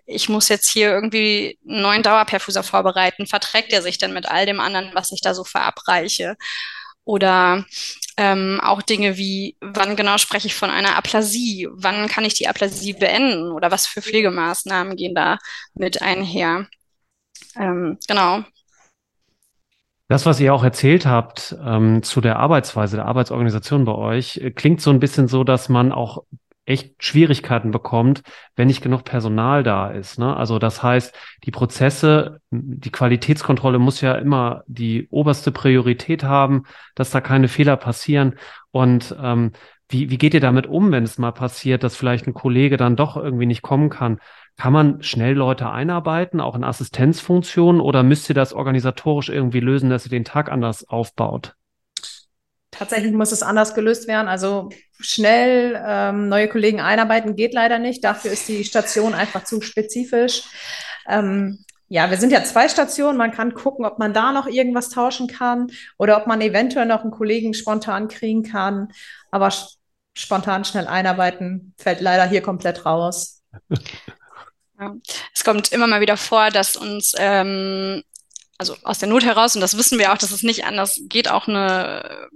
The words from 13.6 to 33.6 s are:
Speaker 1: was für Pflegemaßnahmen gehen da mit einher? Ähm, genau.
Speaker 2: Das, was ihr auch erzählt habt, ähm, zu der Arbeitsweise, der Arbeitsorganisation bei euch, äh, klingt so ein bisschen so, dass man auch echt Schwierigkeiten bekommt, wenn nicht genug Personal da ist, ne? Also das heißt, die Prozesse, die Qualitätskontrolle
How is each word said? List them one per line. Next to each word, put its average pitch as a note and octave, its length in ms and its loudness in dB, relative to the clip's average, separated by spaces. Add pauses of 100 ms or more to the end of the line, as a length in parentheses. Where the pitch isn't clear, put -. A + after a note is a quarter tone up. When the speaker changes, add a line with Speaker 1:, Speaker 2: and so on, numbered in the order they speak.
Speaker 1:
was - 160 0
für - 160 -10
Pflegemaßnahmen F#3+ 920 -2
gehen F3+ 200 -6
da E3 240 0 (340)
mit F#3 300 -6
einher? F3+ 640 -2 (880)
Ähm, F3+ 420 -4 (100)
genau. G3+ 360 0 (1700)
Speaker 2:
Das, C#3 180 4
was C#3 120 4
ihr C#3 140 6
auch B2 100 2
erzählt C#3 440 4
habt, - 480 0 (100)
ähm, A2 380 4
zu - 180 -2
der A2+ 160 2
Arbeitsweise, A2 600 2
der G#2 100 -4
Arbeitsorganisation A#2+ 760 0
bei A2 120 0
euch, A2 420 -4
äh, B2+ 140 -6
klingt E3+ 280 2
so D3 120 4
ein C3 80 6
bisschen C#3 280 2
so, C3 160 2
dass B2+ 260 2
man B2 220 4
auch A#2+ 320 -6 (420)
echt - 380 -4
Schwierigkeiten B2+ 680 2
bekommt, A#2 500 2 (340)
wenn B2 120 4
nicht C3+ 160 2
genug B2+ 200 -2
Personal A#2+ 600 0
da G2+ 260 0
ist, G2+ 300 -10
ne? C3+ 180 -2
Also A2+ 220 0
das A2+ 240 -2
heißt, B2 300 2 (300)
die B2 80 -8
Prozesse, D3+ 880 2 (120)
die B2+ 400 -8
Qualitätskontrolle B2+ 880 2